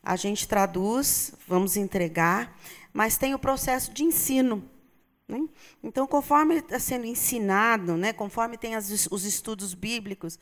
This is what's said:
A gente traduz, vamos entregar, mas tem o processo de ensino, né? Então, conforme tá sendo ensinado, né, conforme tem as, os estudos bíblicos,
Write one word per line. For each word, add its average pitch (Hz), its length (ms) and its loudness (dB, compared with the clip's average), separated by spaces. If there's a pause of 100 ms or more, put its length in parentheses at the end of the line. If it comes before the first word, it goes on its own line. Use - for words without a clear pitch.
A - 140 -2
gente 202 320 -2
traduz, 202 840 2 (140)
vamos 185 300 2
entregar, 185 840 0 (340)
mas 220 260 0
tem 269 160 0
o 269 40 -2
processo 262 540 0
de 294 120 -2
ensino, 262 640 2 (600)
né? 277 180 -4 (360)
Então, 262 240 -2
conforme 302 560 4
tá - 160 -4
sendo 247 260 -4
ensinado, 214 920 2
né, 208 180 0
conforme 226 420 -4
tem 226 180 -8
as, 208 360 -2
os 196 140 -4
estudos 202 500 -6
bíblicos, 196 680 -8